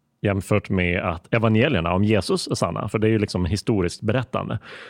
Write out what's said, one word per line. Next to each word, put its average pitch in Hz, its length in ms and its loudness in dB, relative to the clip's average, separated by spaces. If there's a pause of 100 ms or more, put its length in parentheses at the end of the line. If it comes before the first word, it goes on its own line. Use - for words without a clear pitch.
(200)
jämfört 98 500 0
med 90 320 0
att 87 320 -6
evangelierna 110 600 2
om 98 100 2
Jesus 110 440 0
är - 60 -2
sanna. 104 340 -2
För 110 100 -2
det 107 80 2
är 110 40 4
ju 113 80 2
liksom 92 260 0
historiskt 95 580 -2
berättande. 107 560 -4 (320)